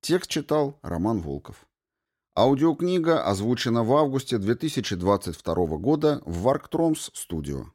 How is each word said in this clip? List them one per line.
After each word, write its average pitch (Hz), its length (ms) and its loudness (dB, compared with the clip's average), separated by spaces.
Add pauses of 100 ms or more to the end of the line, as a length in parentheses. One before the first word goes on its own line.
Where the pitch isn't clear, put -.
Текст - 300 -2
читал 147 500 -2
Роман 90 380 -2
Волков. 73 480 -10 (720)
Аудиокнига 160 840 2
озвучена 117 580 0
в 113 120 2
августе 135 440 0
две 104 160 2
тысячи 123 400 -4
двадцать 90 420 0
второго 80 400 -2
года 147 480 0
в 85 180 -6
Варктромс 156 720 0
Студио. 71 640 -8